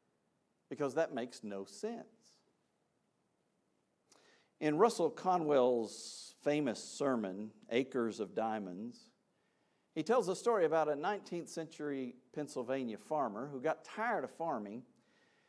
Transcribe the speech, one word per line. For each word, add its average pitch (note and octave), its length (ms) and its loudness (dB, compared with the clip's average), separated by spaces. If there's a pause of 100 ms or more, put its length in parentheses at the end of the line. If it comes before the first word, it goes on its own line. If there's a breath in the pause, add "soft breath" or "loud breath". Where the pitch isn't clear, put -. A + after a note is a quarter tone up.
(680)
because C#3 260 -2
that D#3+ 180 2
makes B2+ 300 -6
no G2 220 -8
sense. A#3+ 400 -8 (2500 soft breath)
In D3+ 180 4
Russell F3+ 320 6
Conwell's C3 1300 2
famous D3 400 0
sermon, G#2+ 640 -2 (220)
Acres A#2 480 0
of F#2+ 160 -6
Diamonds, A2 640 -4 (960)
he D#3 80 -2
tells A3 260 2
a F#3 60 0
story G#3+ 300 4
about D#3 220 4
a D3+ 80 2
nineteenth F3 540 -4
century D3 640 -6 (220)
Pennsylvania C3+ 640 -4
farmer C3 540 -2
who C3+ 80 -6
got D3 240 -2
tired G#3+ 400 -2
of B2 80 -6
farming A#2+ 520 -4 (640 soft breath)